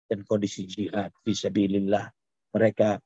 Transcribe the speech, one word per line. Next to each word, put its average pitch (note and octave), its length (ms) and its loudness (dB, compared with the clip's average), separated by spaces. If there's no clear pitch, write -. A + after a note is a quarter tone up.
dan G#2 160 -2
kondisi G2+ 460 -2
jihad G2 400 -4
fisabilillah. G2+ 880 0
Mereka G#2+ 500 2